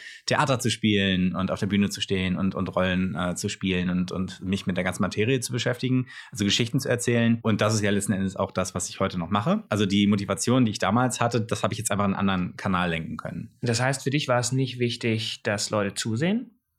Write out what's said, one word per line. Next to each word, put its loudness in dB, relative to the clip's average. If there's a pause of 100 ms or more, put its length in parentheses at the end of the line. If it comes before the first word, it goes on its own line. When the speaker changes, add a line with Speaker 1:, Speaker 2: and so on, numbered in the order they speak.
(260)
Speaker 1:
Theater 2
zu 0
spielen 2
und -2
auf -2
der -2
Bühne 2
zu -6
stehen 0
und, -2
und -2
Rollen, 0
äh, -2
zu -4
spielen -2
und, -2
und -6
mich -4
mit -2
der 0
ganzen -2
Materie 0
zu -8
beschäftigen, 0 (240)
also -2
Geschichten 2
zu -4
erzählen. 2
Und 2
das 4
ist 2
ja 2
letzten 0
Endes 0
auch -2
das, -2
was -4
ich -6
heute 0
noch -4
mache. 2
Also 2
die 4
Motivation, 2
die 2
ich -6
damals 2
hatte, 2
das -2
habe 0
ich -8
jetzt -2
einfach 0
in 2
einen 0
anderen 0
Kanal 0
lenken -4
können. -10
Speaker 2:
Das 0
heißt, 0
für -2
dich -2
war 4
es -2
nicht -2
wichtig, -2
dass -2
Leute 0
zusehen? -2 (220)